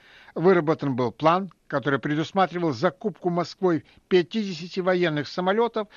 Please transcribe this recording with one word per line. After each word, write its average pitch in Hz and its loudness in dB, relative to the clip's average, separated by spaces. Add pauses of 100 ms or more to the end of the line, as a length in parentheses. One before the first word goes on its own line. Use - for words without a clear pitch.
(360)
Выработан 160 2
был 120 0
план, 170 0 (140)
который 139 -2
предусматривал 170 -2
закупку 175 -2
Москвой 175 -2 (260)
пятидесяти 185 -2
военных 175 0
самолетов 214 -2